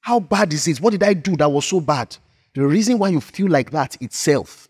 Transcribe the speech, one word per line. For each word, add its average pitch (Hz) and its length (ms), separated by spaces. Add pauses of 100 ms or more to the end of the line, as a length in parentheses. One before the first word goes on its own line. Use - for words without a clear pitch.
How 240 180
bad 196 320
is 151 160
it? 143 140
What 220 100
did 202 120
I 202 100
do 175 240
that 147 120
was 143 160
so 190 140
bad? 143 380 (380)
The 139 100
reason 214 320
why 196 120
you 165 120
feel - 260
like 143 240
that 139 300
itself - 680